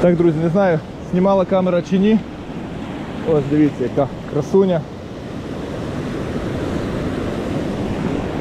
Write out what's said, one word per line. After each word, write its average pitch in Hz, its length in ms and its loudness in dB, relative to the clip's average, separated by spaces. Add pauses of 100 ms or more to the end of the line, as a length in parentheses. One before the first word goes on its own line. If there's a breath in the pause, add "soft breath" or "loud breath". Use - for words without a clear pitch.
Так, 175 120 6
друзі, 165 260 4
не 170 60 2
знаю, 175 320 4 (300)
знімала 190 340 4
камера 185 380 2
чи 190 160 0
ні. 214 200 6 (1120)
Ось 147 180 4
дивіться, 147 320 4
яка 131 260 2 (240)
красуня. 180 480 4 (3500)